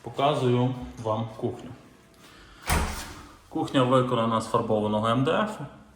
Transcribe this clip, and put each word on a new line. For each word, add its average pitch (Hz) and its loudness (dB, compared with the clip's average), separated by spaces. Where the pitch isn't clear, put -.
Показую 127 2
вам 113 -2
кухню. - -6
Кухня 143 0
виконана 123 4
з - -8
фарбованого 107 2
М 123 2
Д 156 2
Ф. 214 0